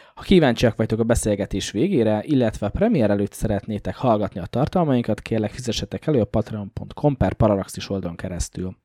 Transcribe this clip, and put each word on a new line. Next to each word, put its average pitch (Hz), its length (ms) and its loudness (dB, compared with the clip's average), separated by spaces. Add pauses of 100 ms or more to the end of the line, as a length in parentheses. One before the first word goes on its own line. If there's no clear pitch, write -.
(140)
Ha - 80 -18
kíváncsiak 127 540 4
vagytok 110 220 -2
a 117 60 0
beszélgetés 104 640 0
végére, 110 540 2
illetve 127 420 0
a 104 40 -2
premier 165 400 2
előtt 101 220 0
szeretnétek 101 640 -4
hallgatni 104 440 0
a 87 60 -8
tartalmainkat, 127 720 0
kérlek 110 300 -2
fizessetek - 560 -6
elő 151 140 4
a 104 40 2
patreon 104 480 -4
pont - 200 -12
com 143 240 0
per 95 160 0
parallaxis 101 580 0
oldalon 92 260 -6
keresztül. 92 680 -8